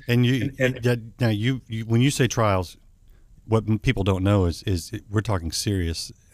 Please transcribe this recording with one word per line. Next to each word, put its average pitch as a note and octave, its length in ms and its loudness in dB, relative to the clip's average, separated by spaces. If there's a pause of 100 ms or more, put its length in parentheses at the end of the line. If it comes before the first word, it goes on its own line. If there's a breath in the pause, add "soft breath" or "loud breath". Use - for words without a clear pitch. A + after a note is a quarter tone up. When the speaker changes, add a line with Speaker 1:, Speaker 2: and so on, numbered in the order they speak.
Speaker 1:
and A#2+ 180 4
you, C3 320 0
Speaker 2:
And, B2+ 180 0
and A#2 80 -6
Speaker 1:
yeah, A#2+ 120 2 (240)
now A#2+ 80 2
you, A#2 400 0
you, A2+ 160 -8
when A2+ 160 2
you C#3 100 4
say C3+ 160 2
trials, G2+ 500 0 (720)
what G#2+ 220 2
m-, G#2+ 100 2
people G2 260 0
don't F#2+ 200 2
know G2+ 220 4
is, E2 180 -2
is F2+ 280 -4
it, - 160 -10
we're G#2 120 -2
talking E2+ 320 -4
serious. F2+ 580 -4 (240)